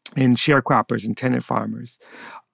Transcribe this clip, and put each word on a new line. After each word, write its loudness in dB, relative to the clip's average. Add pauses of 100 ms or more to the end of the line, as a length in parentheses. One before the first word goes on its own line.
(160)
and 4
sharecroppers 2
and -6
tenant -4
farmers. -6 (540)